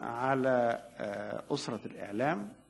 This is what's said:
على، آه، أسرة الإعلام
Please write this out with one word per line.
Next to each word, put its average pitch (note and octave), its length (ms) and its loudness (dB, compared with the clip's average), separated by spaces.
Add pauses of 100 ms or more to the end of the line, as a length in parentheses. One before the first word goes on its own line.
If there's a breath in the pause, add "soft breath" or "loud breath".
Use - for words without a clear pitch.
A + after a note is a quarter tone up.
على، B2+ 840 4 (140)
آه، G#2 540 -4
أسرة C#3 340 -2
الإعلام B2 640 -4 (200)